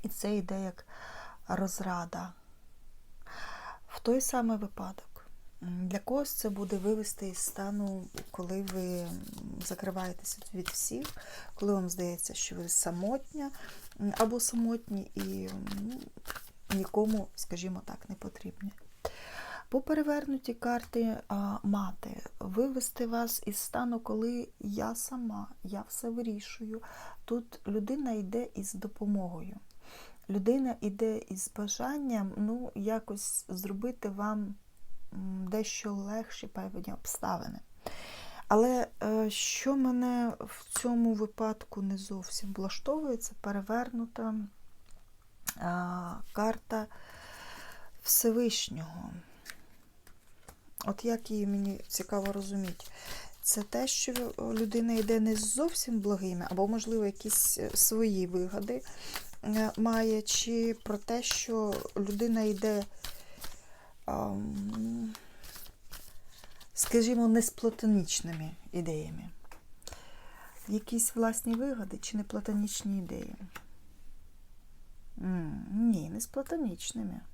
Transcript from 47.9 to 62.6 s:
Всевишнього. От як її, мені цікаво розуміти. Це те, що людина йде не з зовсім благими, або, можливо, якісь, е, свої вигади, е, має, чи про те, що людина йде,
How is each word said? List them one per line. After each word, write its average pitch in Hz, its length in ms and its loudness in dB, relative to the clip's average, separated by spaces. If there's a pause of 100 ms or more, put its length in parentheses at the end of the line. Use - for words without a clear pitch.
Всевишнього. 220 1080 4 (1800)
От 202 200 -2
як 233 260 0
її, 208 160 2
мені 202 400 2
цікаво 202 460 0
розуміти. 196 520 -2 (560)
Це - 220 4
те, 240 240 0
що - 520 0
людина 226 540 2
йде 226 260 6
не 220 160 6
з 214 180 2
зовсім 262 460 2
благими, 185 500 2
або, 185 180 4
можливо, 220 380 2
якісь, - 520 4
е, - 160 0
свої 214 540 6
вигади, 202 540 0 (640)
е, 214 340 4
має, 226 440 6
чи 226 600 4
про 208 140 0
те, 233 260 0
що 220 500 2 (240)
людина 214 440 2
йде, 208 420 4 (1200)